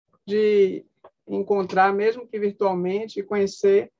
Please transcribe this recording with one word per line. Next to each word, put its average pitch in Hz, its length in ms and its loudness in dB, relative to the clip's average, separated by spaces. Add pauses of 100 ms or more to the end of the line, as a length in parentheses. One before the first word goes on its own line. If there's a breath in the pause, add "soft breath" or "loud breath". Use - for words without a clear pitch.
(260)
de 202 580 2 (440)
encontrar, 196 640 0
mesmo 226 340 -2
que 214 140 -10
virtualmente, 202 800 -4
e - 20 -6
conhecer 196 760 0